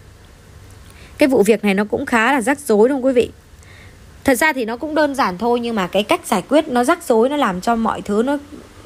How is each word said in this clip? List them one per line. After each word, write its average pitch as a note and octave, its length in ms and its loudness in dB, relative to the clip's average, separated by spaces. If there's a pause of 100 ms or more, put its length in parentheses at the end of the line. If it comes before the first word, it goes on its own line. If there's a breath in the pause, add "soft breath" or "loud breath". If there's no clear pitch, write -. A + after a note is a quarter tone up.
(1160 loud breath)
cái D4 120 4
vụ A#3+ 140 4
việc G3+ 200 2
này G3+ 100 2
nó G3 100 0
cũng A3+ 220 -4
khá A#3+ 280 2
là C#4 80 0
rắc C4+ 180 -2
rối A3 300 4
đúng C#4+ 80 -2
không B3 80 -4
quý C4+ 80 2
vị? A#3+ 160 2 (960 loud breath)
Thật C4+ 120 2
ra D#4 180 0
thì B3+ 120 -4
nó A3+ 120 -6
cũng D#4 180 -8
đơn D4 200 0
giản G#3 220 -2
thôi, A#3+ 220 0
nhưng A#3 160 -6
mà F#3+ 120 -2
cái F#3+ 160 0
cách D#4+ 220 -2
giải G#3 240 -2
quyết D#4 180 2
nó B3 160 0
rắc E4+ 200 0
rối, A#3 260 2
nó D4 80 -4
làm G3 240 -2
cho A#3 140 0
mọi A3+ 260 -2
thứ G#3 240 -2
nó C#4+ 120 -2 (480)